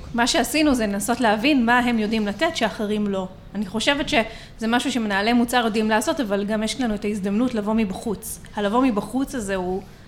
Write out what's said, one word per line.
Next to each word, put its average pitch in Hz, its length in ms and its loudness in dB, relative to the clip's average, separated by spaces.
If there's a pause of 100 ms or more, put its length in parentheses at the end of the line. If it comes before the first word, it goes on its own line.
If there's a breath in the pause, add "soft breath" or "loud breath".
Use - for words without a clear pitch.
(140)
מה 233 140 2
שעשינו 302 480 2
זה 220 120 0
לנסות 202 320 -2
להבין 233 460 4
מה 240 140 4
הם 240 200 2
יודעים 214 280 0
לתת 320 280 0
שאחרים 208 520 -2
לא. 190 200 -2 (280)
אני 208 100 -4
חושבת 285 440 0
שזה - 580 -2
משהו 247 240 2
שמנהלי 214 420 2
מוצר 240 320 4
יודעים 220 240 2
לעשות, 262 300 2
אבל 202 260 0
גם 214 180 -2
יש 220 180 -4
לנו 220 140 0
את 208 100 -4
ההזדמנות 208 480 0
לבוא 214 200 0
מבחוץ. 208 680 -2 (160)
הלבוא 220 300 0
מבחוץ 254 500 -2
הזה 196 200 -4
הוא 185 260 -2 (260 loud breath)